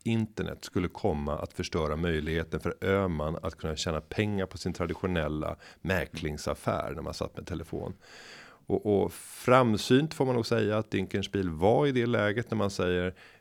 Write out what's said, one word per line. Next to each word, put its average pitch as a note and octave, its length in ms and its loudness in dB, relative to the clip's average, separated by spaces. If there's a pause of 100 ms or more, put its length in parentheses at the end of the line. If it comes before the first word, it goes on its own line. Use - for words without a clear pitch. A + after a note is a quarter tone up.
internet A2 640 -2
skulle F2+ 240 0
komma D2 500 0
att - 140 -8
förstöra D#2 440 -2
möjligheten D#2+ 640 -2
för - 240 -4
Öhman F2 580 0
att E2 140 -6
kunna D#2+ 200 -6
tjäna D#2 240 -2
pengar G#2 460 -2
på - 120 -12
sin F2+ 140 -4
traditionella D#2+ 840 -2 (240)
mäklingsaffär D#2+ 1120 -2
när D#2 80 -8
man D2+ 120 -6
satt - 220 -6
med D#2 100 -10
telefon. E2 480 -8 (720)
Och, G2 360 2
och F2 100 0
framsynt B2+ 1000 4
får C3+ 120 0
man B2+ 80 0
nog A#2 120 0
säga G#2+ 320 2
att A2 120 -4
Dinkelspiel G2 600 -2
var G#2+ 360 4
i C#3 60 2
det A#2+ 140 2
läget A2 440 0
när A2 80 0
man G2+ 120 2
säger: F2+ 440 0 (260)